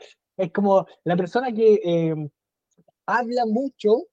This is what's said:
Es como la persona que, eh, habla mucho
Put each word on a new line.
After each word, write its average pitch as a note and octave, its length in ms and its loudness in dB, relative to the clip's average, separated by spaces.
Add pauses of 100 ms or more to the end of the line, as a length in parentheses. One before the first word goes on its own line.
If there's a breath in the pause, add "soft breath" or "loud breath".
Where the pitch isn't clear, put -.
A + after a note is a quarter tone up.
(380 loud breath)
Es F#3 160 -6
como G3 340 2 (160 soft breath)
la F3 140 0
persona A#3+ 340 -2
que, G#3+ 320 4
eh, E3 320 0 (920)
habla A#3 400 -2
mucho A#3 680 0